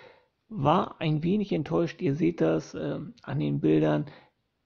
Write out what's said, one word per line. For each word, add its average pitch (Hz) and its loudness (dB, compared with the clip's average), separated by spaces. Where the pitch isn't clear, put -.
War 180 0
ein 156 0
wenig 196 0
enttäuscht, 165 -2
ihr 143 2
seht 170 0
das, 160 0
ähm, 156 -8
an 131 -6
den 147 -2
Bildern. 156 2